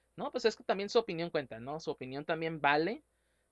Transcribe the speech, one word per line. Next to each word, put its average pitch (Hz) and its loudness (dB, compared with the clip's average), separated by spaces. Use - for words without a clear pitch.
No, 254 -6
pues, 220 -4
es 220 4
que - -20
también 202 0
su 240 6
opinión 170 -2
cuenta, 127 -4
¿no? 143 -8
Su 160 -6
opinión 135 -8
también 160 -2
vale, 156 4